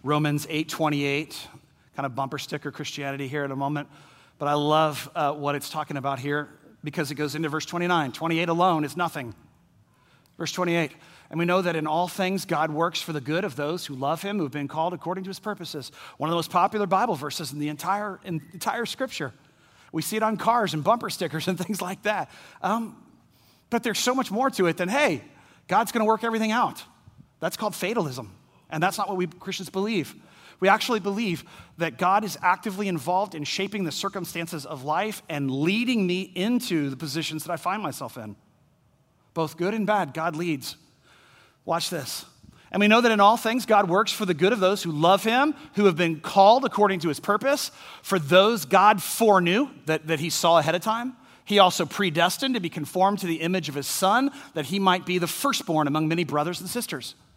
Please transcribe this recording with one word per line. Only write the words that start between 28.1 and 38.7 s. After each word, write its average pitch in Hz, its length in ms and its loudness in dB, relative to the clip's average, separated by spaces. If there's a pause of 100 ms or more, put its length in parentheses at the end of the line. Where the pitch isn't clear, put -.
and 156 140 -2
that's 190 140 0
not 202 100 -2
what 196 80 -4
we 180 120 0
Christians 185 420 -10
believe. 196 440 -2 (480)
We 185 80 6
actually 220 320 4
believe 196 420 -2 (340)
that 160 200 -4
God 190 260 2
is 156 180 -8
actively 190 460 0
involved 180 480 -2
in 151 80 -6
shaping 202 400 -4
the 156 80 -2
circumstances 170 760 -6
of 135 200 -10
life 185 420 -2
and 143 240 -4
leading 196 560 0
me 180 140 0
into 190 680 -2
the 135 60 -6
positions 151 480 -6
that 165 80 -8
I 165 60 -4
find 196 260 -4
myself 131 340 -8
in. 107 200 -12 (960)